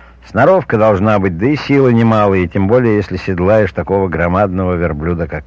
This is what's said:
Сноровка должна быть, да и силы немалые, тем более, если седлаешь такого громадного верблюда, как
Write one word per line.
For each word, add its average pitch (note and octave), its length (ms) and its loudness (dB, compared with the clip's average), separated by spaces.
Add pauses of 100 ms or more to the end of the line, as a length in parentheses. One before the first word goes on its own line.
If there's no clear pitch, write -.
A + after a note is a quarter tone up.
(260)
Сноровка C#3+ 520 0
должна G#2+ 420 2
быть, F#2 180 -2
да G#2+ 100 -2
и D3 80 0
силы C3+ 380 2
немалые, G#2 540 2
тем F#2+ 200 -2
более, A2+ 300 2
если F#2+ 200 -4
седлаешь F#2+ 540 0
такого F#2+ 360 -2
громадного F2+ 680 -2
верблюда, E2 540 -4
как D2+ 180 -10